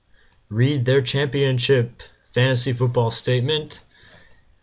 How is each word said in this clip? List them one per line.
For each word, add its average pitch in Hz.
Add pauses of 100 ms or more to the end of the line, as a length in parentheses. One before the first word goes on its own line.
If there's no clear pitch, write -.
(480)
read 123
their 135
championship 131 (220)
fantasy 127
football 120
statement. 135 (800)